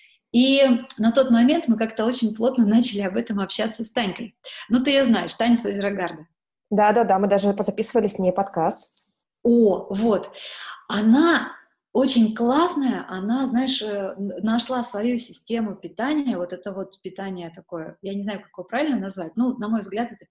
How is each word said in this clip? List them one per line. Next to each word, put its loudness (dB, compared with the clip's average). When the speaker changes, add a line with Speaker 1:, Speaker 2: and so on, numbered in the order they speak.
Speaker 1:
И 4
на 2
тот 2
момент 4
мы 2
как-то -2
очень 0
плотно 2
начали 2
об -4
этом -4
общаться -4
с -10
Танькой. -6
Ну, 2
ты 2
её 4
знаешь, 2
Таня 4
с -6
озера -2
Гарда. -6
Speaker 2:
Да-да-да, 4
мы 2
даже 2
позаписывали -2
с -6
ней 2
подкаст. -4
Speaker 1:
О, 4
вот. 0
Она 4
очень 2
классная, 0
она, -2
знаешь, -2
э, -6
н-, -8
нашла -2
свою -2
систему -6
питания, -4
вот -6
это -12
вот -12
питание -10
такое, -14
я -8
не -6
знаю, -6
как -20
его -12
правильно -2
назвать, -8
ну, -2
на -6
мой -2
взгляд, -6
это -20